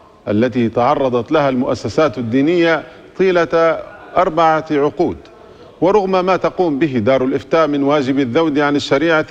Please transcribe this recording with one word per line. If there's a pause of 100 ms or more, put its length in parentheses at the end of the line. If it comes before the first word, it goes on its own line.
(280)
التي
تعرضت
لها
المؤسسات
الدينية (360)
طيلة (380)
أربعة
عقود. (640)
ورغم
ما
تقوم
به
دار
الإفتاء
من
واجب
الذود
عن
الشريعة